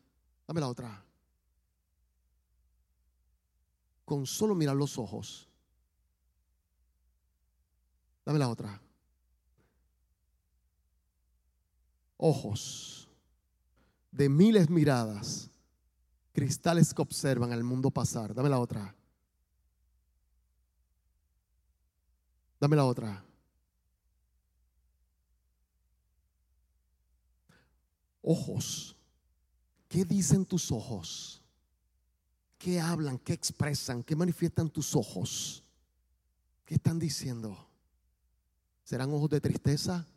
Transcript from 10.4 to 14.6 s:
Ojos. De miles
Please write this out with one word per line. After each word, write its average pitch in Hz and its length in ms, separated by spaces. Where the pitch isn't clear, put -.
Ojos. - 800
De 139 120
miles 185 380